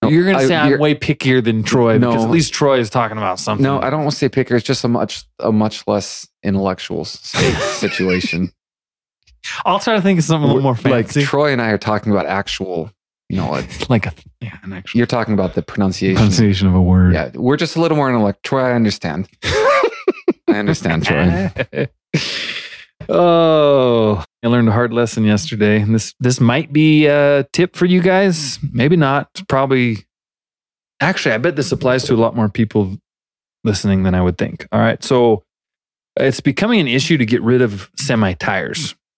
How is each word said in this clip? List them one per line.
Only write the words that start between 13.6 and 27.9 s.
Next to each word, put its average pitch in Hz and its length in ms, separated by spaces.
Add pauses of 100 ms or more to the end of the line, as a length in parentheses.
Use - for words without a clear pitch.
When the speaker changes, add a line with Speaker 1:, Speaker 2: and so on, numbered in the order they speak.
Speaker 1:
<laughs> - 0
Like 117 180
a, - 60 (280)
yeah, 110 240
an 95 80
actual 95 260
Speaker 2:
you're 120 80
talking 110 280
about 92 200
the 87 80
pronunciation. 95 540
Speaker 1:
pronunciation 101 500
of 92 80
a 92 80
word. 90 320
Speaker 2:
Yeah, 76 200
we're 123 220
just 160 200
a 160 40
little 160 160
more 139 140
intellect-, 104 320
Troy, 135 200
I 127 100
understand. 101 640
Speaker 1:
<laughs> - 80 (1040)
Speaker 2:
I - 120
understand, 82 460
Troy. 90 460 (120)
Speaker 1:
<laughs> 139 260 (1200)
Oh, 143 1160 (180)
I 120 40
learned 117 220
a 107 40
hard 117 200
lesson 117 320
yesterday. 104 560
And 104 140
this, - 260
this 123 200
might 131 320
be 151 340
a 143 460
tip - 240
for - 100
you 180 140